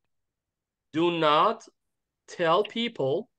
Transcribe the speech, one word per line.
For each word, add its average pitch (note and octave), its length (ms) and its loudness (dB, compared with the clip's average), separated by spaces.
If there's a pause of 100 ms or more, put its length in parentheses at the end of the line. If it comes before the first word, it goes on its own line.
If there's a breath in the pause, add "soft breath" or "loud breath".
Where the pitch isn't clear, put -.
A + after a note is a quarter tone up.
(920)
Do E3+ 260 0
not D#3+ 440 2 (640)
tell F3 360 0
people G#3 760 -6